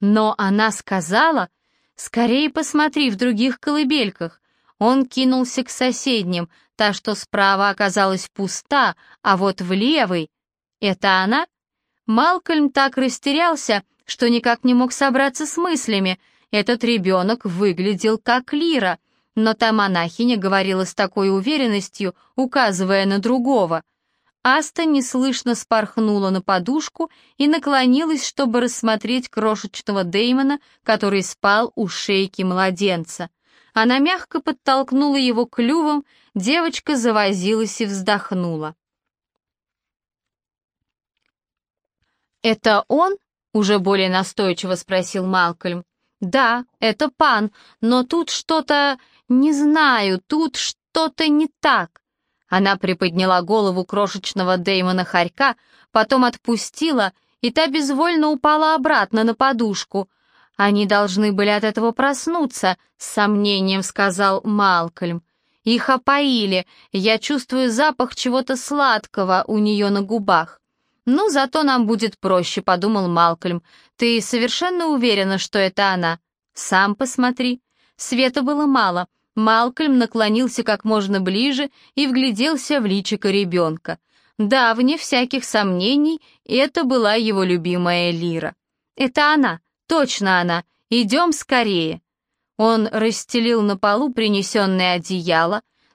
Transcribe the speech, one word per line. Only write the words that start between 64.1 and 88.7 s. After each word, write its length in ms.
Малкольм. 800
«Их 260
опоили. 760
Я 280
чувствую 500
запах 460
чего-то 400
сладкого 920
у 120
неё 300
на 120
губах». 600
«Ну, 240
зато 340
нам 220
будет 320
проще», — 460
подумал 440
Малкольм. 540
«Ты 220
совершенно 680
уверена, 500
что 220
это 340
она?» 260
«Сам 420
посмотри». 640
Света 440
было 240
мало. 420
Малкольм 640
наклонился 640
как 200
можно 380
ближе 480
и 140
вгляделся 720
в 60
личико 420
ребёнка. 720
Да, 340
вне 240
всяких 460
сомнений, 800
это 400
была 300
его 300
любимая 640
Лира. 460